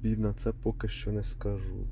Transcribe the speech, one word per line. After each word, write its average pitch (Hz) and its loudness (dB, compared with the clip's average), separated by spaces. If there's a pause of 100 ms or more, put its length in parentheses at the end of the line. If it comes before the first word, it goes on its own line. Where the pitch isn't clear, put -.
бідна, 107 4
це - 0
поки 113 0
що - -2
не 104 0
скажу. 95 -2